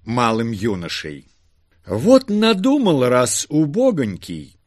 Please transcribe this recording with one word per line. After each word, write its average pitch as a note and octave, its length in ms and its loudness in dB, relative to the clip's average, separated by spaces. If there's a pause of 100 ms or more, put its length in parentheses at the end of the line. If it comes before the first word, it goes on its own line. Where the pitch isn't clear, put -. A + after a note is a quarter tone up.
малым A#2 480 0
юношей. E2+ 760 -6 (580)
Вот G3 460 2
надумал G#3 800 2
раз B2 400 0
убогонький C#3+ 1200 -2